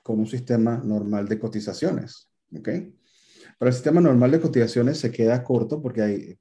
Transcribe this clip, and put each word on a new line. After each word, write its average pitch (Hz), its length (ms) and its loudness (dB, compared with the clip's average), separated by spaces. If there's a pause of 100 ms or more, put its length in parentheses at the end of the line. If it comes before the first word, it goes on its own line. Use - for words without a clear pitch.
con 110 180 -2
un 110 60 0
sistema 117 520 0
normal 104 500 -4
de 110 100 -2
cotizaciones, 107 920 -6 (280)
¿ok? - 120 -8 (880)
Pero 123 120 0
el 123 40 4
sistema 151 260 2
normal 131 320 6
de 165 80 4
cotizaciones 127 580 0
se 117 140 -4
queda 120 320 2
corto 123 380 -2
porque 117 200 -4
hay, 101 400 -4